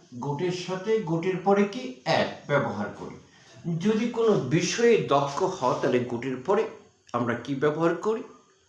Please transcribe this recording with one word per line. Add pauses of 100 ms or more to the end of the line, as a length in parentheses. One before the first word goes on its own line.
(260)
গুডের (100)
সাথে, (180)
গুডের
পরে (100)
কি (360)
at (200)
ব্যবহার (100)
করি। (680)
যদি (120)
কোনো (220)
বিষয়ে (180)
দক্ষ (200)
হও,
তাহলে (120)
গুডের (100)
পরে (540)
আমরা
কি (120)
ব্যবহার (120)
করি? (460)